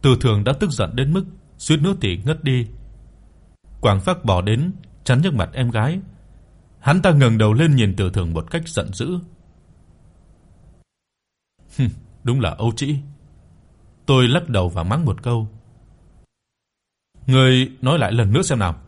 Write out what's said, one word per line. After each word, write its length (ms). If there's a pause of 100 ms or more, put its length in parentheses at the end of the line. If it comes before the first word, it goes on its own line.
Từ 200
Thường 220
đã 160
tức 120
giận 240
đến 180
mức 120 (320)
suýt 200
nữa 240
thì 240
ngất 180
đi. 240 (1120)
Quảng 200
Phác 240
bỏ 160
đến, 300 (320)
chắn 200
trước 100
mặt 200
em 180
gái. 280 (800)
Hắn 220
ta 100
ngẩng 260
đầu 160
lên 220
nhìn 220
Từ 120
Thường 240
một 180
cách 160
giận 260
dữ. 260 (2500)
"Hừm, 120 (340)
đúng 160
là 100
ấu 220
trĩ." 280 (1040)
Tôi 220
lắc 220
đầu 200
và 140
mắng 220
một 180
câu. 240 (1800)
"Ngươi 440 (100)
nói 180
lại 120
lần 220
nữa 80
xem 180
nào." 160 (120)